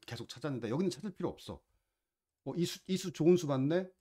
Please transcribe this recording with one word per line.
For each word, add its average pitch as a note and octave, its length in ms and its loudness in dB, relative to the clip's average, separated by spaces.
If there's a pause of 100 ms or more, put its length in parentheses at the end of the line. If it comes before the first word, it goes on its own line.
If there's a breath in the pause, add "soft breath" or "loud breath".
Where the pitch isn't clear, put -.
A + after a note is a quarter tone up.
계속 A2 220 -8
찾았는데 A#2+ 420 -6
여기는 F3 200 0
찾을 G3 240 -6
필요 D#3+ 160 -4
없어. - 320 -10 (840)
어, C3+ 100 -6
이 E3+ 100 2
수, - 220 -6
이 F#3 100 2
수 F3+ 140 -4
좋은 E3+ 260 6
수 D#3 100 -2
맞네? D3 420 2 (120)